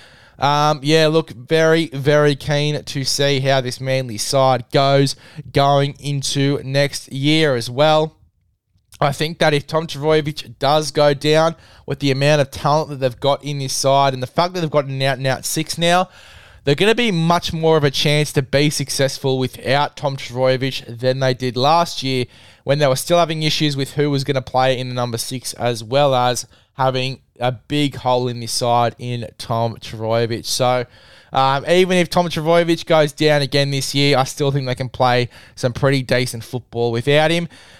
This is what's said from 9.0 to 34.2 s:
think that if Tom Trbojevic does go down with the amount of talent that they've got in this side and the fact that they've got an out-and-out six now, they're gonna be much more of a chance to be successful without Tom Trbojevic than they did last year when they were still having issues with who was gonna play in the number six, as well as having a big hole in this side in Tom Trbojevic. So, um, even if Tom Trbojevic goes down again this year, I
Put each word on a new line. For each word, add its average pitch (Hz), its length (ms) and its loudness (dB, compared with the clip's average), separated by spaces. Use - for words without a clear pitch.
think 160 260 -6
that 160 140 4
if 143 140 0
Tom 160 200 -2
Trbojevic 147 720 -2
does 147 320 0
go 147 220 4
down 156 420 2
with - 140 -8
the 139 120 0
amount 143 300 2
of 135 100 -2
talent 151 380 0
that 147 80 -10
they've 127 240 -2
got 139 240 0
in 143 140 -6
this 135 120 -6
side 139 420 2
and 131 80 -8
the 123 60 -8
fact 180 260 -2
that 185 60 -6
they've 160 100 -2
got 143 160 0
an 135 160 -6
out-and-out 135 440 -2
six - 320 -6
now, 175 320 2
they're 139 100 2
gonna 202 180 2
be 233 180 0
much 170 420 0
more 160 240 2
of 147 80 2
a 139 60 2
chance 147 420 0
to 147 80 0
be 143 280 2
successful 135 680 -2
without 131 560 -2
Tom 139 220 -6
Trbojevic 127 840 -4
than 127 200 0
they 131 140 2
did 127 220 -4
last 151 480 0
year 131 220 -2
when 143 140 0
they 147 80 4
were 131 100 2
still 175 200 0
having 160 260 0
issues 151 340 0
with 135 160 -4
who 147 180 0
was 135 140 -2
gonna 135 160 -2
play 127 360 0
in 127 120 -8
the 123 60 -8
number 123 220 -4
six, - 360 -8
as 117 320 -4
well 135 280 2
as 123 320 0
having 131 480 -2
a 123 120 0
big 143 440 -2
hole 127 320 0
in 120 120 -6
this 117 120 -10
side 120 460 0
in 123 300 -8
Tom 117 400 -4
Trbojevic. 113 680 -4
So, 127 400 0
um, 135 340 2
even 180 300 4
if 170 120 0
Tom 175 180 0
Trbojevic 165 580 0
goes 156 260 2
down 151 300 2
again 139 280 0
this 135 240 -4
year, 139 240 4
I 131 60 2